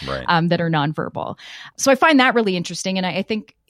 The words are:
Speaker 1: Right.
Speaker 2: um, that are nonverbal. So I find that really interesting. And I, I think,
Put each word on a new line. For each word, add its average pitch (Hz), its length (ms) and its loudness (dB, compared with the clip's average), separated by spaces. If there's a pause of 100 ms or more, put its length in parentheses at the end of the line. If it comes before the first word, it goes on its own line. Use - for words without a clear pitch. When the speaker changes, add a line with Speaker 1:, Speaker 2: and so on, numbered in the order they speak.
Speaker 1:
Right. 135 200 -6
Speaker 2:
um, 170 220 2
that 170 120 2
are 165 80 -2
nonverbal. - 680 -4 (400)
So 269 140 2
I 269 40 4
find 311 240 6
that 254 160 4
really 202 220 2
interesting. 180 400 -4
And 185 80 -2
I, 160 120 -4
I 196 60 0
think, - 320 -8 (140)